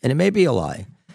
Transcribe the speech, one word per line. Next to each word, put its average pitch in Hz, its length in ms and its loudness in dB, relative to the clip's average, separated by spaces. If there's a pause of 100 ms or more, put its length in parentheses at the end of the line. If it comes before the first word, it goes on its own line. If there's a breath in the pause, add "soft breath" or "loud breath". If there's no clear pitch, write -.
and 127 100 0
it - 20 -2
may 180 160 2
be 202 140 2
a 147 80 2
lie, 90 340 -4 (280 soft breath)